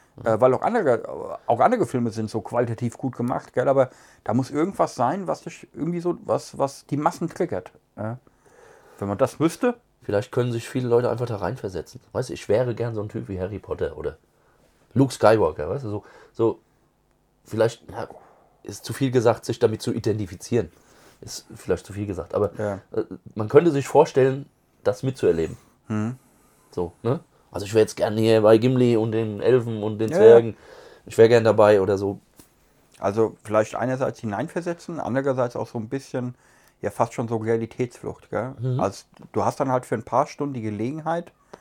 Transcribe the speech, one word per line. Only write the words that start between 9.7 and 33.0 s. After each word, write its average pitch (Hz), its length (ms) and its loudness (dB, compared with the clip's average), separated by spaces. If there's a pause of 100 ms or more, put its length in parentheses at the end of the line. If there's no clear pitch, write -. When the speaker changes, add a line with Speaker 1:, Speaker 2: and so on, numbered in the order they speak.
Speaker 1:
Vielleicht - 280 -2
können 123 220 -2
sich 117 160 -6
viele 127 180 -4
Leute 117 220 2
einfach 120 160 -4
da 113 120 -6
reinversetzen. 95 600 -8 (140)
Weißt 127 160 -4
du, - 40 -10
ich - 140 -12
wäre 120 280 0
gern 113 200 -6
so 107 60 -6
ein 104 80 -8
Typ 120 180 -10
wie 95 120 -8
Harry 92 200 -6
Potter 85 380 -6
oder 78 200 -8 (760)
Luke 131 200 2
Skywalker, 101 560 2
weißt 135 140 -6
du, 110 60 -10
so, 104 140 -8 (280)
so, - 280 0 (840)
vielleicht, 110 480 -2
ja, 107 160 -10 (560)
ist - 220 -16
zu 117 80 -8
viel 131 180 -2
gesagt, 117 320 2
sich - 160 -8
damit 110 220 0
zu 123 120 -4
identifizieren. 107 800 -4 (480)
Ist - 260 -16 (100)
vielleicht 90 300 -6
zu - 60 -16
viel 101 140 -8
gesagt, 90 280 -8
aber, 101 240 0
Speaker 2:
Ja. 104 180 -4 (180)
Speaker 1:
äh, 110 100 -4 (300)
man 107 160 -4
könnte 160 220 6
sich 139 160 0
vorstellen, 139 600 4 (380)
das 101 180 -2
mitzuerleben. 87 540 0 (320)
Speaker 2:
Mhm. 110 280 -4 (540)
Speaker 1:
So, 87 220 -6 (100)
ne? 131 160 0 (320)
Also 98 140 -8
ich 98 80 -6
wär 110 80 6
jetzt - 160 0
gern 107 180 0
hier 110 260 4
bei 110 160 8
Gimli 123 380 2
und 110 160 0
den 107 300 -4
Elfen 117 420 2
und 107 160 -4
den 110 120 -2
Speaker 2:
Ja, 165 60 -2
Speaker 1:
Zwergen. 117 340 10
Speaker 2:
ja. - 40 -10 (520)
Speaker 1:
Ich - 100 -16
wär 113 100 10
gern 117 160 6
dabei 107 380 6
oder 98 160 2
so. 98 220 -4 (800)
Speaker 2:
Also 107 440 0